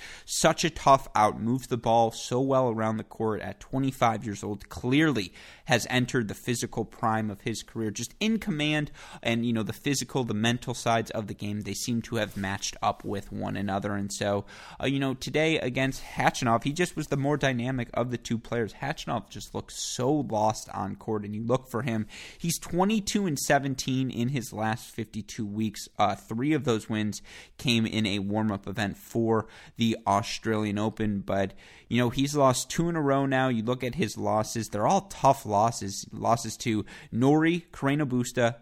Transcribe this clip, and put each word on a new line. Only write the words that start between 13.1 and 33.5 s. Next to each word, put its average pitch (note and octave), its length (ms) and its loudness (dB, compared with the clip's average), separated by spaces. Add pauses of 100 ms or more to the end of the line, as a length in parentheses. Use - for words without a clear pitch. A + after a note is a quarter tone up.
one G2+ 240 -4
another. G2 380 -2
And G2+ 180 -4
so, G2+ 320 0 (340)
uh, - 60 -4
you C#3 140 0
know, C3+ 160 0
today D#3 440 2
against C3 460 -2
Khachanov, B2+ 600 2
he C#3 100 -2
just F3 200 0
was D3+ 120 -4
the C#3+ 100 0
more C#3 220 2
dynamic B2+ 560 -2
of B2 160 0
the A#2 80 -2
two - 180 -4
players. A2+ 380 -4
Khachanov C#3 560 -6
just - 240 -12
looks - 280 -8
so B2 300 0
lost A2 600 0
on G2 220 -4
court, G#2+ 280 -4
and G#2 100 -8
you G#2+ 100 -6
look B2 260 2
for A2+ 100 -2
him. A2+ 260 -2 (300)
He's E3+ 220 -4
twenty-two G3+ 640 0
and D3+ 140 0
seventeen C3 720 0
in - 180 0
his C#3 240 -4
last A2 380 -4
fifty-two A2 560 -8
weeks. G#2 420 -4 (100)
Uh, G2+ 160 2
three B2 380 -2
of D3 120 2
those A2 260 0
wins G#2+ 320 -2 (340)
came A#2 300 4
in A2 200 0
a G2 120 -2
warm-up G2+ 480 -2
event G2+ 320 -4
for A2+ 480 0 (300)
the A2+ 200 2 (100)
Australian G#2 720 0
Open, G#2+ 420 0
but, F#2+ 340 0 (340)
you A#2+ 100 0
know, B2 120 4
he's C3+ 240 0
lost C3+ 360 4
two E3+ 200 0
in E3+ 60 -2
a D#3+ 40 0
row C#3 240 2
now. C3 240 2
You A#2 140 0